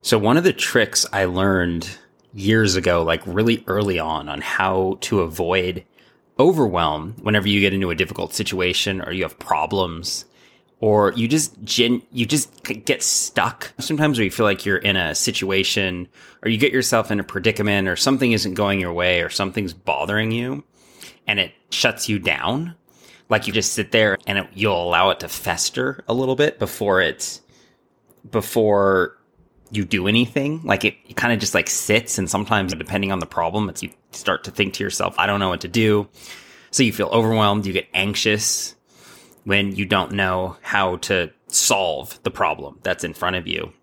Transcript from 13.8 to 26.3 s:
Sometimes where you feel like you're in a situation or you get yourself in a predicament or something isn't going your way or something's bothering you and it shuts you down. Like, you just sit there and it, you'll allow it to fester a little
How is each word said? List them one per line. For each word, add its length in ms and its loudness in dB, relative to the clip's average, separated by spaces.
Sometimes 380 0
where 80 2
you 40 -2
feel 140 0
like 220 0
you're 100 2
in 200 0
a 180 -2
situation 920 -2
or 80 -2
you 80 0
get 120 4
yourself 400 0
in 80 0
a 60 -4
predicament 640 0
or 80 0
something 360 2
isn't 200 0
going 280 0
your 120 -4
way 300 2
or 80 -4
something's 420 -4
bothering 600 -2
you 320 -6
and 140 0
it 140 -4
shuts 400 -2
you 80 0
down. 560 -2
Like, 160 2
you 80 -6
just 180 0
sit 180 -4
there 360 4
and 100 -2
it, 160 -2
you'll 320 0
allow 240 4
it 120 0
to 80 -10
fester 800 -4
a 60 -2
little 240 0